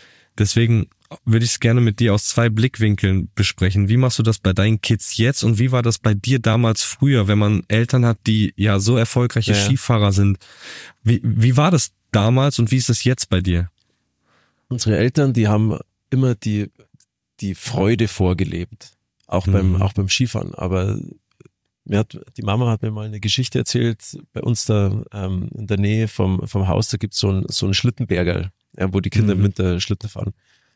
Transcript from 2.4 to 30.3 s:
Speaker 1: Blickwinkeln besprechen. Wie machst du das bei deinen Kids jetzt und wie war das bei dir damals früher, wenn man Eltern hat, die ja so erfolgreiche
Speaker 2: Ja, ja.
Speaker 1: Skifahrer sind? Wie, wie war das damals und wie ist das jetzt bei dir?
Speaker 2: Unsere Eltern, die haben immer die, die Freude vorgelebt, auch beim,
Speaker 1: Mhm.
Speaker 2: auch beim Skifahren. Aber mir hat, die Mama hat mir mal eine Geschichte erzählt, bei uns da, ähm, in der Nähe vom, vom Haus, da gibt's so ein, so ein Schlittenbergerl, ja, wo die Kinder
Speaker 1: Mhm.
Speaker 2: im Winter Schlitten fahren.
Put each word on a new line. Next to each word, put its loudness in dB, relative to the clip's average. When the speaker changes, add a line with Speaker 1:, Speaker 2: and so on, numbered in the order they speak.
Speaker 1:
Blickwinkeln 0
besprechen. 0
Wie 2
machst 0
du 2
das 0
bei 0
deinen 2
Kids -2
jetzt 0
und 2
wie 2
war 0
das 0
bei 2
dir 0
damals 2
früher, 2
wenn 2
man 2
Eltern 2
hat, 2
die 2
ja 2
so 2
erfolgreiche 0
Speaker 2:
Ja, 4
ja. 0
Speaker 1:
Skifahrer 2
sind? 2
Wie, 2
wie 2
war 4
das 0
damals 2
und 2
wie 2
ist -2
das 0
jetzt -2
bei 2
dir? 0
Speaker 2:
Unsere 0
Eltern, 2
die 2
haben 2
immer 2
die, -4
die -6
Freude 0
vorgelebt, -4
auch -2
beim, 2
Speaker 1:
Mhm. 0
Speaker 2:
auch 0
beim -2
Skifahren. -4
Aber -2
mir -2
hat, -6
die -14
Mama 0
hat -2
mir -4
mal -10
eine -12
Geschichte -2
erzählt, -4
bei -10
uns -2
da, 0
ähm, -6
in -12
der -2
Nähe 0
vom, -2
vom -2
Haus, 0
da -4
gibt's -6
so 0
ein, -2
so -4
ein 0
Schlittenbergerl, -2
ja, -4
wo 0
die -4
Kinder 2
Speaker 1:
Mhm. -2
Speaker 2:
im 2
Winter 0
Schlitten -6
fahren. -8